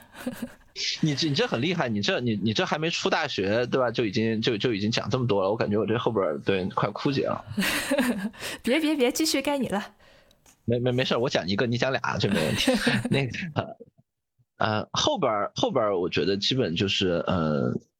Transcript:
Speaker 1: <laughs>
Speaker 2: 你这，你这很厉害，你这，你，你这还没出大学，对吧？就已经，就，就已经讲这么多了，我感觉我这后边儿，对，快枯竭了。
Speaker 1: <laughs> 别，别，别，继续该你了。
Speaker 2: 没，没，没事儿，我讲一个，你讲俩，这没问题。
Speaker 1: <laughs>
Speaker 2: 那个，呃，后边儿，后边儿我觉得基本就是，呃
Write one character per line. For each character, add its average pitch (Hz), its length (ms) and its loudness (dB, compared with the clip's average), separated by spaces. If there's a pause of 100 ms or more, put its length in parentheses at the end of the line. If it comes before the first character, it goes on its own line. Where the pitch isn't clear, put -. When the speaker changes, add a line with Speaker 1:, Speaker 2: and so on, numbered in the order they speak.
(260)
Speaker 1:
<laughs> 254 60 -6 (680)
Speaker 2:
你 151 140 2
这， 160 120 -2
你 143 60 0
这 220 140 2
很 117 120 -2
厉 170 140 0
害， 156 160 0
你 101 140 0
这， 185 160 0
你， 117 160 2
你 104 180 0
这 185 100 2
还 170 140 0
没 156 100 -2
出 - 220 -2
大 170 180 2
学， 107 380 2
对 131 160 2
吧？ 123 80 2
就 117 160 0
已 104 60 0
经， 113 280 2
就， 113 160 2
就 117 200 0
已 92 40 -2
经 104 120 2
讲 - 180 -2
这 127 80 2
么 127 80 0
多 101 160 2
了， 95 80 2
我 110 80 0
感 120 100 2
觉 104 80 0
我 110 120 2
这 110 100 0
后 120 140 2
边 101 120 2
儿， 76 220 0
对， 95 200 2
快 95 260 0
枯 - 200 -2
竭 131 140 0
了。 - 180 -4 (580)
Speaker 1:
<laughs> 220 600 -4
别， 262 180 2
别， 302 160 2
别， 254 160 2
继 320 140 -2
续 285 160 0
该 285 160 -2
你 254 120 -2
了。 196 140 -2 (840)
Speaker 2:
没， 117 120 2
没， 123 140 0
没 127 120 2
事 156 120 0
儿， 123 40 0
我 123 80 2
讲 95 200 0
一 98 80 0
个， 123 100 2
你 120 140 0
讲 131 120 2
俩， - 280 -2
这 110 100 0
没 98 60 2
问 - 200 0
题。 - 160 0 (180)
Speaker 1:
<laughs> 226 200 0
Speaker 2:
那 139 160 0
个， - 500 -6 (840)
呃， 107 360 0
后 302 240 0
边 143 140 0
儿， 104 240 -2
后 254 160 0
边 127 120 2
儿 101 160 2
我 90 80 0
觉 82 160 0
得 98 140 2
基 98 160 0
本 107 220 0
就 95 120 0
是， 90 380 0
呃 76 480 0 (260)